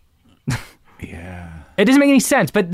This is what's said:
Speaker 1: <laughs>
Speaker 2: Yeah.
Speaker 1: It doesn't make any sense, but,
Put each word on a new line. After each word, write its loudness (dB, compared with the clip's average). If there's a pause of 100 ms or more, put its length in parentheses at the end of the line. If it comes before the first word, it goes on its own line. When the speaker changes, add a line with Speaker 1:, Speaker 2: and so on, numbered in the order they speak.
(480)
Speaker 1:
<laughs> -6 (420)
Speaker 2:
Yeah. -16 (240)
Speaker 1:
It 2
doesn't 4
make 4
any 6
sense, 0
but, -2